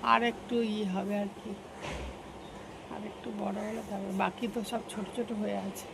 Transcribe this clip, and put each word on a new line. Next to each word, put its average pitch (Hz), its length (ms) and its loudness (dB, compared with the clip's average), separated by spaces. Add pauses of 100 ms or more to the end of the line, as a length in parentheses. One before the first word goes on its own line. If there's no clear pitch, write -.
(120)
আর 226 80 10 (120)
একটু - 220 -4 (220)
ই 214 40 2 (140)
হবে 196 280 2
আর 196 160 -2
কি, 214 120 -8 (1400)
আর - 180 -6
একটু - 180 -8 (140)
বড় 202 240 0
হলে 220 240 -4
তবে। 196 200 -2 (120)
বাকি 190 220 2 (100)
তো 233 60 2 (100)
সব 226 120 0 (100)
ছোট 202 140 -2 (100)
ছোট 226 120 0 (120)
হয়ে 202 180 2 (100)
আছে - 260 -8